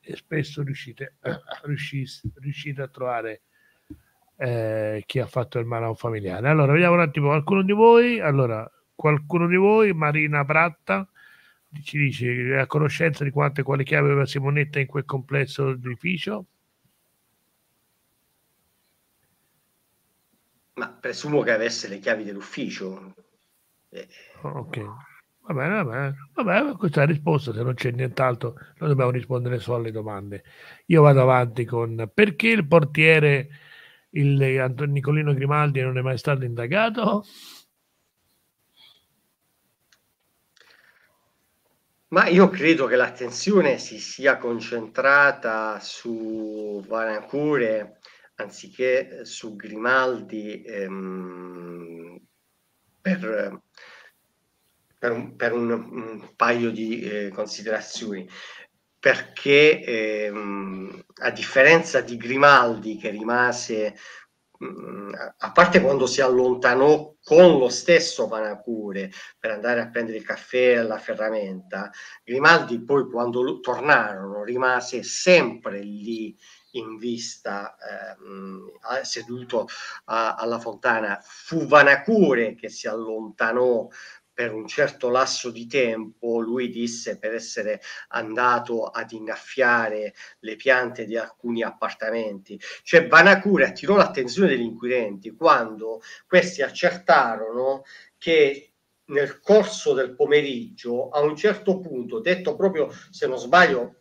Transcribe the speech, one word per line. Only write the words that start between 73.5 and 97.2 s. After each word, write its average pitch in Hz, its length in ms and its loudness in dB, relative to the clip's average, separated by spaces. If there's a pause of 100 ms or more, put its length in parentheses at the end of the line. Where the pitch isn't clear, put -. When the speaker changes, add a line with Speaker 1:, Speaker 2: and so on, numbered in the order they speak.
Speaker 2:
tornarono 107 840 -2
rimase 123 600 -2
sempre 120 800 2
lì 104 540 -10 (420)
in 113 200 -12
vista, 110 800 -8
ehm, 98 920 -16 (100)
a-, 127 220 -6
seduto 120 640 -6 (380)
a-, 113 300 -2
alla 117 240 -4
fontana. 110 640 -2
Fu - 440 -6
Vanacure 139 920 6
che 107 140 -14
si - 180 -12
allontanò 113 1000 -2 (460)
per 117 200 -6
un 110 140 -10
certo - 420 -2
lasso 123 400 0
di 117 160 -14
tempo, 117 720 -2
lui 117 300 -2
disse, 113 480 -6
per 110 160 -6
essere 107 480 -6 (280)
andato 117 760 -2
ad 117 260 -10
innaffiare 110 1040 -2 (280)
le 110 140 -10
piante 123 500 0
di 110 120 -6
alcuni 113 460 -6
appartamenti. 107 960 -6 (240)
Cioè, 160 240 4
Vanacure 180 580 8
attirò 175 300 0
l'attenzione 156 540 2
degli 123 120 2
inquirenti 113 720 -4
quando 113 720 0 (260)
questi 175 340 2
accertarono 131 1200 0 (360)